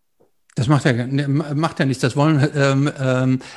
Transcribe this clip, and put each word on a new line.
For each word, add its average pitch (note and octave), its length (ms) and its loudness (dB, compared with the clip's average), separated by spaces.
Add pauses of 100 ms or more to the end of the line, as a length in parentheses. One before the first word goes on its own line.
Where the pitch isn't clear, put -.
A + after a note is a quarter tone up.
(560)
Das A#2 120 0
macht D3 180 2
ja, C#3 60 4
ne, C3 360 -2
ma-, D3 260 -2
macht D#3 260 -2
ja D#3 40 0
nichts, C3+ 160 -2
das B2+ 160 -2
wollen, D3 400 4
ähm, C#3 420 2
ähm, C3 420 0 (160)